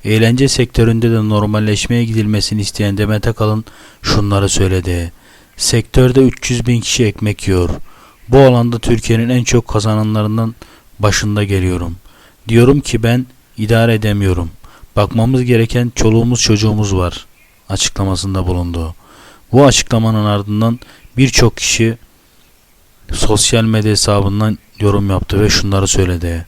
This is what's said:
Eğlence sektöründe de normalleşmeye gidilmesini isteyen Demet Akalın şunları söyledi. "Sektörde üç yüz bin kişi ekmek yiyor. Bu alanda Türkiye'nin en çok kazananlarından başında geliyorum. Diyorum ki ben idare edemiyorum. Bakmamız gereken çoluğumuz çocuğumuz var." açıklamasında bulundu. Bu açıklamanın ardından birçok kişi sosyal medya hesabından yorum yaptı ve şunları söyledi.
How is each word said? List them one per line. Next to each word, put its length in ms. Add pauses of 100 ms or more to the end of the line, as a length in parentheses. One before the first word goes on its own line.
Eğlence 440
sektöründe 600
de 180
normalleşmeye 760
gidilmesini 560
isteyen 380
Demet 280
Akalın 380 (380)
şunları 460
söyledi. 640 (440)
"Sektörde 640
üç 300
yüz 160
bin 140
kişi 240
ekmek 440
yiyor. 220 (580)
Bu 100
alanda 400
Türkiye'nin 500
en 160
çok 240
kazananlarından 840 (440)
başında 460
geliyorum. 520 (520)
Diyorum 320
ki 220
ben 240 (300)
idare 380
edemiyorum. 560 (460)
Bakmamız 480
gereken 500
çoluğumuz 460
çocuğumuz 540
var." 320 (420)
açıklamasında 800
bulundu. 480 (580)
Bu 140
açıklamanın 580
ardından 560 (360)
birçok 400
kişi 420 (1120)
sosyal 520
medya 260
hesabından 680 (220)
yorum 300
yaptı 300
ve 100
şunları 380
söyledi. 600